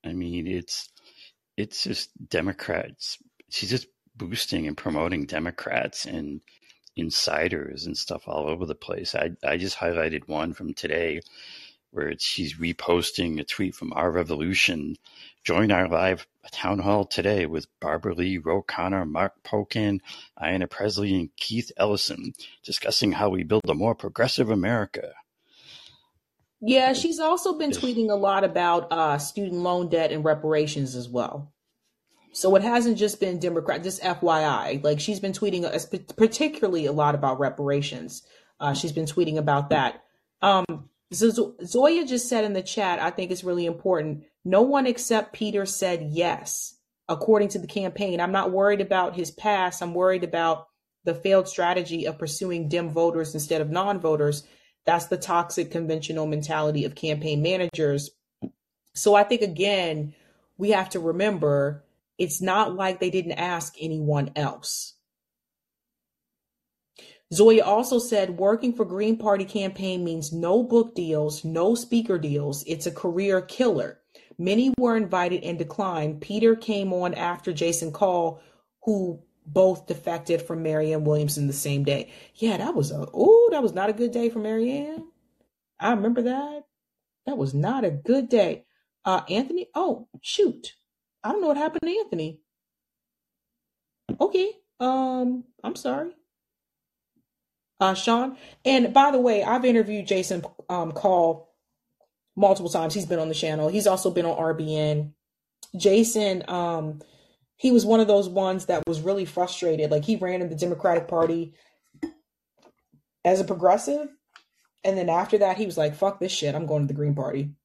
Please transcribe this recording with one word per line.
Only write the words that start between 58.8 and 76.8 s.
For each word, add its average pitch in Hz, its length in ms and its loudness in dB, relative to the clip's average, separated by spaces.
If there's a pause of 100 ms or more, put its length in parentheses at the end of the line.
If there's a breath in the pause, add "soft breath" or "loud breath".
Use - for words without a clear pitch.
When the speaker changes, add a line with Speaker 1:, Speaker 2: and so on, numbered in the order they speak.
Speaker 2:
So 208 200 4
I 208 80 8
think, 226 180 2
again, 175 720 -2 (440 soft breath)
we 202 140 0
have 190 180 2
to 190 100 -4
remember 156 840 0 (340)
it's 180 240 -2
not 185 340 2
like 190 240 -2
they 185 100 0
didn't 175 240 -2
ask 170 460 -4
anyone 151 560 -2
else. - 580 -6 (2500 loud breath)
Zoya 220 300 10
also 240 340 2
said, 196 400 0
"Working 226 360 2
for 233 120 0
Green 208 320 0
Party 202 280 2
campaign 190 580 -4
means 160 280 -4
no 170 300 2
book 233 320 2
deals, 156 500 -2
no 165 300 2
speaker 226 460 0
deals. 143 480 -4
It's 156 180 -6
a 170 60 -2
career 185 500 0
killer. 185 580 -2 (380 loud breath)
Many 214 400 2
were 240 180 2
invited 180 480 0
and 170 140 -6
declined. 156 640 -4
Peter 226 340 4
came 202 380 -4